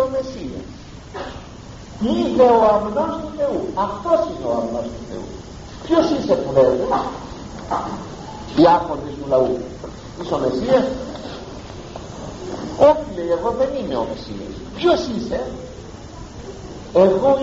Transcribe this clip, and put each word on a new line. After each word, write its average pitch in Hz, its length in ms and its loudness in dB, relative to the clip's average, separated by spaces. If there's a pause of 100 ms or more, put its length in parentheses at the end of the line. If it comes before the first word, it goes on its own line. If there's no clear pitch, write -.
ο 262 100 0
Μεσσίας, 262 520 -6 (1400)
είδε 247 380 6 (100)
ο 226 40 6 (120)
αμνός 226 480 0
του 311 160 -8
Θεού». 302 240 0 (260)
Αυτός 330 320 2 (100)
είναι - 220 -6
ο - 80 2
αμνός 117 340 -4
του - 160 -12
Θεού. 101 180 -10 (580)
«Ποιος 320 200 4 (100)
είσαι 202 260 2
που 170 160 -4
λέγουν 123 340 6 (1700)
οι 302 60 8 (120)
άρχοντες 143 440 -2
του 139 140 -8
λαού, 127 240 4 (600)
είσαι 170 180 -6
ο - 60 -2
Μεσσίας;» 233 420 4 (2000)
«Όχι», 311 260 2
λέει, 339 220 -4
«εγώ 226 120 -2 (100)
δεν 269 100 2 (100)
είμαι 165 240 -4
ο - 60 -6
Μεσσίας». 101 440 -10 (240)
«Ποιος 339 220 4 (140)
είσαι;» 170 280 -4 (1600)
«Εγώ 196 240 6 (140)